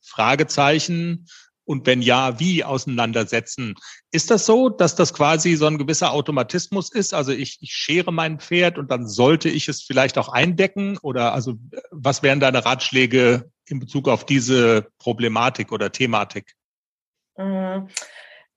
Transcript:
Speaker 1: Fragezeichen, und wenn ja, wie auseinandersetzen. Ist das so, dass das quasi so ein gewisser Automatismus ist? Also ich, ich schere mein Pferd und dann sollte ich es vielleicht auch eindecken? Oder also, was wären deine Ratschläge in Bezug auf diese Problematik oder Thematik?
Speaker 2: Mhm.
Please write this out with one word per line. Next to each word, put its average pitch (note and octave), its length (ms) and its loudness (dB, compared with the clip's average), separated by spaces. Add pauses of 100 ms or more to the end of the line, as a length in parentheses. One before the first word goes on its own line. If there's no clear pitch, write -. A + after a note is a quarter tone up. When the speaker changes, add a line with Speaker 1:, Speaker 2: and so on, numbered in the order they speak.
Speaker 1:
Fragezeichen, D#3 1300 0 (400)
und C3+ 180 -4
wenn B2+ 160 2
ja, B2 380 2
wie E3+ 240 0
auseinandersetzen. A#2 1120 -4 (340)
Ist - 220 0
das A3 140 2
so, B3 240 4
dass - 260 2
das - 180 2
quasi D#3+ 420 2
so D3+ 120 2
ein D#3 100 0
gewisser D3 360 -2
Automatismus D3 760 -4
ist? G3+ 240 -4
Also C#3 200 -2
ich, B2+ 260 -8
ich - 140 -16
schere E3+ 400 -2
mein D#3+ 260 -4
Pferd F3 380 0
und D3 120 -8
dann B2 160 -4
sollte B2+ 440 4
ich - 180 -4
es - 160 -8
vielleicht C3 340 0
auch B2 120 -2
eindecken? F#3+ 720 -2
Oder B2 340 -2
also, B2+ 220 -4 (360)
was C#3+ 320 -4
wären C#3 160 4
deine C3 260 2
Ratschläge B2 840 2 (140)
in C#3 160 -8
Bezug C3+ 260 -6
auf B2 180 0
diese A#2+ 640 4 (100)
Problematik A#2 760 -2
oder G2+ 180 -4
Thematik? G#2+ 640 -4 (840)
Speaker 2:
Mhm. F#3+ 520 -6 (680)